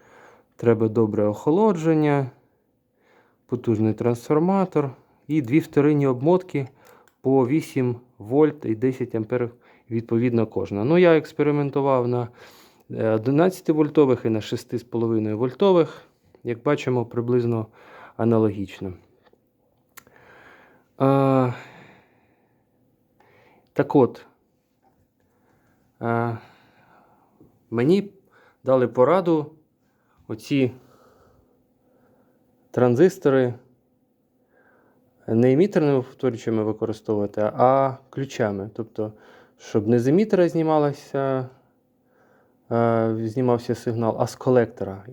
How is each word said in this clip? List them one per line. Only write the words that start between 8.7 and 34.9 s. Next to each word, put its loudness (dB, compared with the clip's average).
десять -4
ампер -4
відповідно 0
кожна. -6
Ну, 2
я 6
експериментував -2
на, -2
е, -2
одинадцятивольтових 0
і -2
на -2
шести -10
з -14
половиною -4
вольтових. 0
Як -8
бачимо, -2
приблизно -2
аналогічно. -2
А, 2
так 0
от, 2
а, -2
мені 0
дали 2
пораду 2
оці -2
транзистори 2